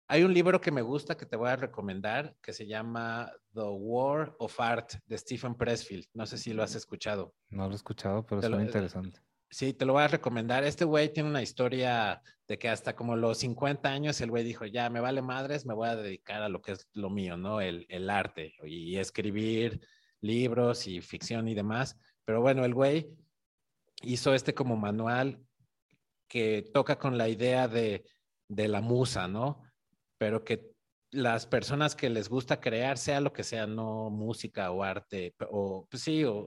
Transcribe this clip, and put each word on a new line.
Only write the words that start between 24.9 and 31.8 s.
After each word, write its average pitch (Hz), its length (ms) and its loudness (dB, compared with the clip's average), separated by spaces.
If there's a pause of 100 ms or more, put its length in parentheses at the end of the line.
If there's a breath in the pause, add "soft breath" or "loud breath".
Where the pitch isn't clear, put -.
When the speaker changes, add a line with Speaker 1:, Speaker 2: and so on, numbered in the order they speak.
Speaker 1:
que 110 460 0
toca 139 240 4
con 131 200 0
la 113 120 4
idea 123 400 4
de, 110 340 0 (460 soft breath)
de 107 180 0
la 104 140 2
musa, 120 480 2
¿no? 120 320 -2 (560 soft breath)
Pero 110 260 0
que - 260 -4 (420)
las 120 360 2
personas 143 480 2